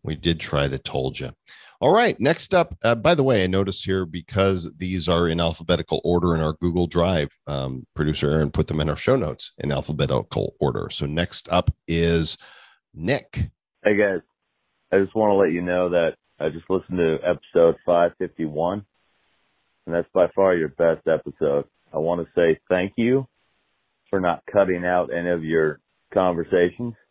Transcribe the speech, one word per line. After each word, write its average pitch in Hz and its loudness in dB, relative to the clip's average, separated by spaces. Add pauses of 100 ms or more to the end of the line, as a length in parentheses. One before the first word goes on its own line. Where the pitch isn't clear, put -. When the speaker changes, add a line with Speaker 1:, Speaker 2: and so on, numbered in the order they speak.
Speaker 1:
We 76 -6
did 82 -2
try 71 -2
to 67 -4
told 65 -6
you. 65 -10 (500)
All 160 4
right. 233 2
Next 147 0
up, 175 0
uh, 117 2
by 147 2
the 147 2
way, 117 2
I - 0
noticed 95 -2
here 95 0
because 87 -2
these 92 -4
are 85 2
in 82 0
alphabetical 82 -2
order 87 2
in 80 0
our 78 0
Google 87 0
Drive, 85 0 (160)
um, 67 -8
producer 76 0
Aaron 76 2
put - -2
them 78 -4
in 78 -2
our 78 -4
show - 0
notes 82 -4
in 71 -6
alphabetical 67 -4
order. 58 -2
So - -6
next 80 -4
up 90 2 (160)
is 82 0 (560)
Nick. 113 -6 (340)
Speaker 2:
Hey, 104 2
guys. 101 0 (720)
I 98 4
just 98 0
wanna 107 2
let 90 4
you 85 -2
know 90 0
that 85 0 (240)
I 78 -2
just 80 -10
listened 90 -2
to 80 2
episode 85 2 (100)
five 87 4
fifty-one, 85 -4 (1000)
and 80 -6
that's 85 -2
by 90 4
far 95 2
your 80 -2
best 82 0
episode. 73 -2 (280)
I 73 -4
wanna 85 -2
say 82 2 (100)
thank 90 -2
you 123 0 (840)
for 98 0
not 87 0 (100)
cutting 92 2
out 90 0
any 87 -2
of 82 -2
your 78 0 (340)
conversations. 90 0 (160)